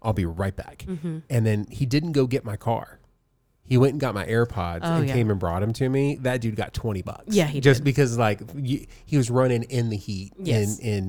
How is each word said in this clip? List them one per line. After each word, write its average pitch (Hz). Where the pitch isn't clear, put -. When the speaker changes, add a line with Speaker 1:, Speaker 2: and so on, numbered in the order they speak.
Speaker 1:
I'll 113
be 98
right 92
back." -
Speaker 2:
Mm-hmm. 165
Speaker 1:
And 113
then 104
he -
didn't 151
go 135
get 127
my 101
car. -
He 131
went 131
and 147
got 123
my 95
AirPods 92
Speaker 2:
Oh, 104
Speaker 1:
and -
Speaker 2:
yeah. 135
Speaker 1:
came 117
and 98
brought 90
'em 113
to 131
me. 139
That 127
dude 110
got 104
twenty 101
bucks. -
Speaker 2:
Yeah, 165
he 147
Speaker 1:
Just 131
Speaker 2:
did. 143
Speaker 1:
because, 127
like, 107
y-, 135
he 151
was 120
running 123
in 117
the 104
heat 98
Speaker 2:
Yes. 113
Speaker 1:
in, -